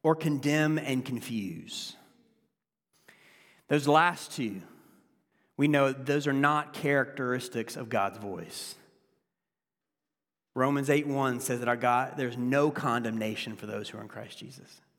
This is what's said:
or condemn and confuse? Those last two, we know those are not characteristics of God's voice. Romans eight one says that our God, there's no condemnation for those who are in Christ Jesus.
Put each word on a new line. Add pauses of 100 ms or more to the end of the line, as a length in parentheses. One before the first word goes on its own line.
or
condemn
and
confuse? (1700)
Those
last
two, (920)
we
know
those
are
not
characteristics
of
God's
voice. (1800)
Romans
eight
one
says
that
our
God,
there's
no
condemnation
for
those
who
are
in
Christ
Jesus. (160)